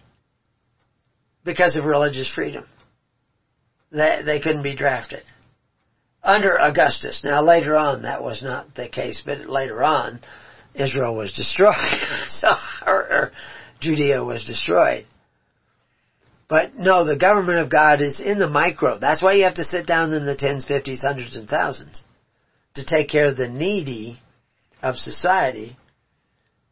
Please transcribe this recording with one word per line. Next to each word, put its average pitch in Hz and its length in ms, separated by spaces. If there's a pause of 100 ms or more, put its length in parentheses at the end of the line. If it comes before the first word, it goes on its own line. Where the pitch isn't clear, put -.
(1400)
because 175 320
of 147 80
religious 143 480
freedom. 147 340 (1200)
They, 151 340
they 151 160
couldn't 151 220
be 139 140
drafted. 131 460 (1000)
Under 196 380
Augustus. 147 640
Now 147 180
later 156 340
on 139 260
that 127 200
was 123 200
not - 320
the 120 140
case, - 360
but 139 240
later 131 340
on 123 380 (540)
Israel 131 400
was 107 180
destroyed. 190 420
<laughs> - 540
So, - 200 (380)
or, - 260
or - 200 (480)
Judea 143 420
was 120 220
destroyed. 113 640 (1400)
But - 280
no, 185 280
the 151 120
government 180 420
of 151 120
God 151 300
is 143 200
in 208 180
the 175 100
micro. 147 500
That's 147 240
why 190 120
you 196 100
have 185 100
to 165 100
sit 165 220
down 165 260
in 147 140
the 139 100
tens, 139 300
fifties, 135 400
hundreds, 127 300
and 110 120
thousands 156 540 (720)
to 135 100
take 151 240
care 147 180
of 135 100
the 127 120
needy 127 720 (640)
of 127 140
society 127 800 (960)